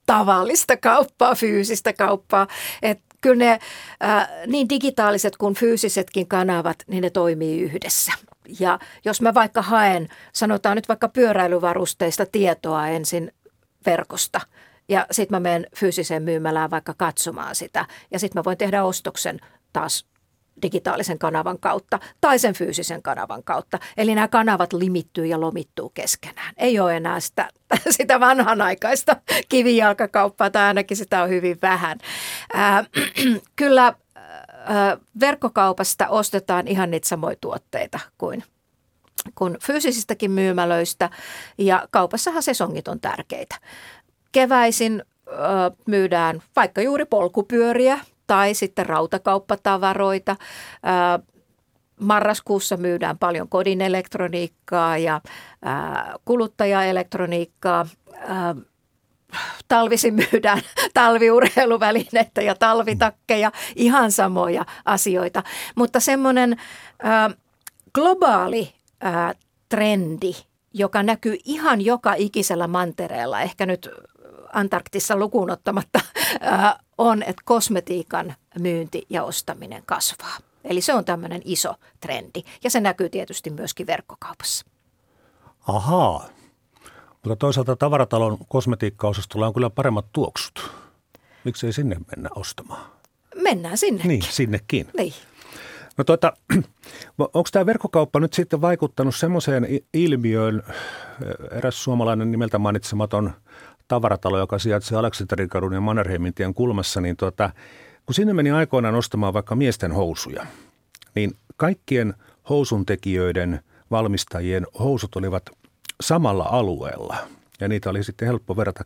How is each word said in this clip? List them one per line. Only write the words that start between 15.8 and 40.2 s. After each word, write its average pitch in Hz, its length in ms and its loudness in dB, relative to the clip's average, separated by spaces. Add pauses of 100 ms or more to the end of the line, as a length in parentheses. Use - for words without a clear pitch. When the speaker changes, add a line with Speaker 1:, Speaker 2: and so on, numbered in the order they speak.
Speaker 1:
myymälään 160 480 -2
vaikka 160 260 -6
katsomaan - 580 -4
sitä, 170 300 -6 (260)
ja 180 80 -4
sit 190 160 -4
mä 170 80 -2
voin 180 140 -2
tehdä 196 260 0
ostoksen - 560 -6 (340)
taas 160 320 -4 (560)
digitaalisen 185 580 -4
kanavan 160 400 -4
kautta - 400 -4 (220)
tai 269 180 6
sen 214 140 2
fyysisen - 480 -6
kanavan 113 420 -6
kautta. - 360 -6 (180)
Eli 214 180 2
nämä 214 120 2
kanavat 214 460 2
limittyy 175 520 -2
ja 160 160 -2
lomittuu 165 480 -6
keskenään. - 680 -8
Ei 240 220 2
ole 170 180 2
enää 170 220 -2
sitä, - 300 -4 (220)
<laughs> - 260 2
sitä 254 220 4
vanhanaikaista 226 960 4 (340)
kivijalkakauppaa, 214 1000 2
tai 202 140 2
ainakin 202 340 2
sitä 190 260 0
on 180 60 0
hyvin 180 320 0
vähän. 180 360 0 (560)
Ää, 202 320 4 (340)
<clears throat> 247 360 0
kyllä, 254 380 6 (220)
ää, 180 840 -2 (220)
verkkokaupasta 220 880 2
ostetaan 190 600 0
ihan 185 240 0
niitä 160 160 -4
samoja 156 340 -4
tuotteita - 580 -8 (180)
kuin, - 260 -8 (920)
kuin 185 280 -4
fyysisistäkin 240 680 -2